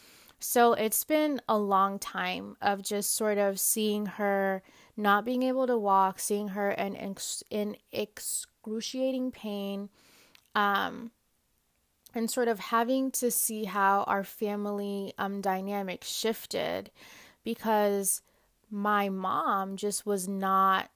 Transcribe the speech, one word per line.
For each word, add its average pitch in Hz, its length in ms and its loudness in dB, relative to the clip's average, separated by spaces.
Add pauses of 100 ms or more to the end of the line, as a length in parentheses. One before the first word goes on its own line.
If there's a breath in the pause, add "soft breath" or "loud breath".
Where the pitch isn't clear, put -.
(400 loud breath)
So 240 320 6
it's 220 320 0
been 302 460 2
a 220 80 4
long 196 420 2
time 185 640 -6
of 202 200 0
just 202 320 -2
sort 214 240 0
of 196 220 2
seeing 214 460 0
her 196 580 0 (320 loud breath)
not 208 300 2
being 254 180 0
able 262 240 2
to 247 100 2
walk, 190 400 4
seeing 208 300 -2
her 202 240 -2
in 196 240 -4
ex-, - 540 -8
in 208 260 -4 (160)
excruciating 254 1400 -4
pain, 202 580 -8 (640 soft breath)
um, 202 560 0 (1040)
and 226 140 -2
sort 247 180 0
of 220 120 2
having 254 500 2
to 240 220 0
see 220 320 0
how 196 400 4
our 196 200 0
family, 202 920 -4
um, 202 240 -4
dynamic 190 640 -4
shifted - 880 -4 (520 loud breath)
because 208 800 2 (480 soft breath)
my 202 400 2
mom 190 680 0
just 208 300 -4
was 196 220 0
not, 190 680 2